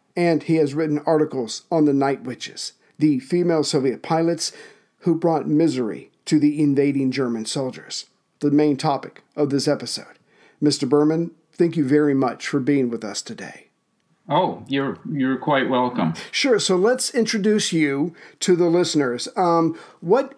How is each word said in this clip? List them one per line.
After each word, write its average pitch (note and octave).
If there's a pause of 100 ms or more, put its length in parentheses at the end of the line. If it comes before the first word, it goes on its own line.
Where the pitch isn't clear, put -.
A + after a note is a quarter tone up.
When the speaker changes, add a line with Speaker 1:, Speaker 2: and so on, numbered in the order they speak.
(160)
Speaker 1:
and E3+
he D#3+
has D3
written D3
articles D3+
on D#3+
the D3
Night C3+
Witches, - (260)
the D3
female E3+
Soviet C3
pilots E3 (460)
who E3
brought F3+
misery C#3+ (120)
to D#3
the D3
invading C#3
German A#2+
soldiers, - (340)
the D3
main D3
topic - (140)
of D3
this C#3
episode. - (440)
Mister D3
Berman, D3+ (200)
thank E3+
you D3+
very D3
much B2+
for C#3+
being C3+
with A2+
us G2
today. - (640)
Speaker 2:
Oh, E3+
you're, C#3 (100)
you're C3
quite C3+
welcome. B2 (160)
Speaker 1:
Sure. B3+
So F#3
let's A#3
introduce G#3+
you D3+ (240)
to F3+
the E3+
listeners. D3+ (100)
Um, E3+ (240)
what B3